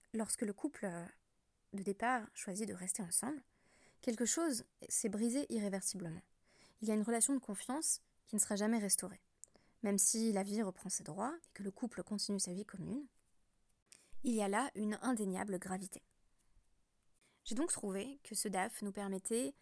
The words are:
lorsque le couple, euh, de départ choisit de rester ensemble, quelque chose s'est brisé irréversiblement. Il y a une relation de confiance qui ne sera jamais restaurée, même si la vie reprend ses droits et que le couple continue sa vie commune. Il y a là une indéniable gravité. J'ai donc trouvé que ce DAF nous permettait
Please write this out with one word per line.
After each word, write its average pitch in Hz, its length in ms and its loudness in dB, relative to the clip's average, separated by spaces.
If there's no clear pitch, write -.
lorsque 220 300 0
le 202 100 0
couple, - 320 -4
euh, 170 200 -4
de 196 100 -4
départ 220 500 0
choisit 202 340 -4
de 202 60 -4
rester 180 300 -2
ensemble, 233 400 0
quelque 233 240 2
chose 277 380 2
s'est - 220 0
brisé 233 440 2
irréversiblement. 190 680 -2
Il 220 60 0
y 220 40 4
a 214 40 6
une 214 80 4
relation 233 300 4
de 269 60 4
confiance - 600 -2
qui - 80 -4
ne 208 40 4
sera - 160 2
jamais 214 240 2
restaurée, 196 420 0
même 202 140 4
si 226 340 6
la 196 120 4
vie 202 180 0
reprend 190 280 -4
ses - 140 -2
droits 208 400 -4
et - 100 -20
que 202 100 -8
le 196 80 -2
couple - 320 -6
continue 202 360 -2
sa 180 140 -2
vie 190 120 -6
commune. 196 400 -6
Il 247 100 2
y 220 80 4
a 202 60 4
là 214 280 2
une 214 260 -2
indéniable 196 580 0
gravité. 190 420 -6
J'ai - 120 -2
donc 277 160 2
trouvé 208 520 -2
que - 120 -12
ce 294 120 0
DAF 202 340 0
nous 202 100 -2
permettait 202 720 0